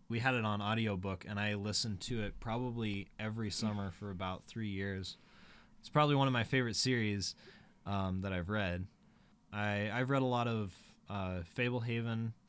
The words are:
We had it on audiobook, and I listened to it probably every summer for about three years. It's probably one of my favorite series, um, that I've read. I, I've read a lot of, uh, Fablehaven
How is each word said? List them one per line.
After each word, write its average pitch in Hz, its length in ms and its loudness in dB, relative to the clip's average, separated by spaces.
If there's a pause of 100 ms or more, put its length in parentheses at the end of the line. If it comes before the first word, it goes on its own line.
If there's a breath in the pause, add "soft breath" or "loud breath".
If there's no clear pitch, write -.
We 117 120 -2
had 127 160 2
it 113 80 0
on 104 180 0
audiobook, 101 640 0
and 101 140 -4
I 104 160 0
listened 104 460 -2
to 113 220 -4
it 101 180 -6
probably 113 640 -2 (100)
every 107 320 -4
summer 101 420 -2
for 101 200 -8
about 92 340 -4
three 110 220 -6
years. 95 480 -4 (640 soft breath)
It's - 80 -20
probably 147 280 6
one 135 120 6
of 127 60 4
my 117 100 4
favorite 120 320 2
series, 107 580 2 (520 loud breath)
um, 95 380 0
that 98 100 -2
I've 87 160 -2
read. 92 380 0 (640 soft breath)
I, 104 360 0
I've 127 200 0
read 135 120 4
a 131 40 4
lot 120 240 2
of, 107 240 -2 (360)
uh, 92 340 -2 (140)
Fablehaven 117 760 0 (160)